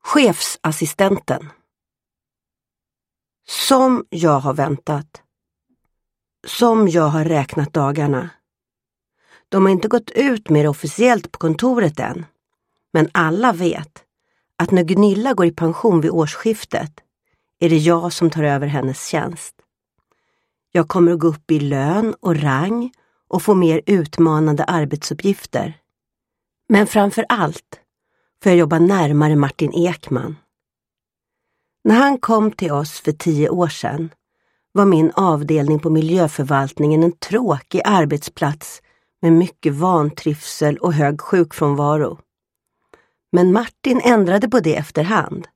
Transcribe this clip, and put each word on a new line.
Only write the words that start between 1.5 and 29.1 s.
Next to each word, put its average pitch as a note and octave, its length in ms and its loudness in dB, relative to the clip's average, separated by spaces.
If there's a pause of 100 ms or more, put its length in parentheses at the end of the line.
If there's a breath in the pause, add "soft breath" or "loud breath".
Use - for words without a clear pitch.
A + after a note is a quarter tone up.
Som C4 640 2
jag D#3+ 300 2
har C3+ 140 -2
väntat. - 680 -6 (1200)
Som A3 420 2
jag D#3+ 200 2
har D#3 160 -2
räknat D3+ 480 -2
dagarna. C#3+ 580 -2 (1160 soft breath)
De F#3+ 160 2
har F#3+ 80 4
inte F#3+ 160 -2
gått A#3 220 -2
ut B3 400 -2
mer D3+ 180 2
officiellt G3 640 -2
på - 60 -16
kontoret E3 600 0
än. B2 260 -8 (680)
Men D#3+ 200 2
alla F#3 400 0
vet E3 520 -6 (520)
att E3+ 140 -2
när F3+ 140 4
Gunilla G3+ 500 2
går F3+ 120 2
i E3 60 0
pension E3 480 0
vid D#3+ 100 0
årsskiftet - 880 -4 (580)
är E3+ 100 0
det D#3+ 100 4
jag E3+ 340 0
som E3+ 180 0
tar D#3+ 120 -4
över C#3+ 240 -2
hennes C3 400 -6
tjänst. - 480 -8 (1160)
Jag E3 160 0
kommer F3 240 4
att E3+ 60 0
gå E3 80 0
upp D#3 240 -2
i D3+ 100 0
lön D3 540 -2
och E3+ 220 -2
rang E3+ 560 -2 (360)
och F#3 140 -4
få G#3 120 2
mer E3 320 2
utmanande D#3 800 2
arbetsuppgifter. D3+ 1120 -4 (880)
Men G#3 180 4
framför G#3 420 0
allt F3+ 520 -6 (640)
får G3 80 2
jag F3 80 6
jobba E3 200 2
närmare D#3 580 2